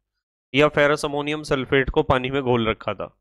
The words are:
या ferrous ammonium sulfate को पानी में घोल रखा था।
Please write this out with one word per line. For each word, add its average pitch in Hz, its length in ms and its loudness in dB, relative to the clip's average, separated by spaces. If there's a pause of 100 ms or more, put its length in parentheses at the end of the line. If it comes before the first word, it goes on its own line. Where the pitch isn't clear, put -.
(540)
या 143 160 4
ferrous 147 360 2
ammonium 147 380 -4
sulfate 135 460 0
को 156 140 2
पानी 131 260 0
में 139 120 -2
घोल 120 280 2
रखा 107 240 -4
था। 92 140 -10 (140)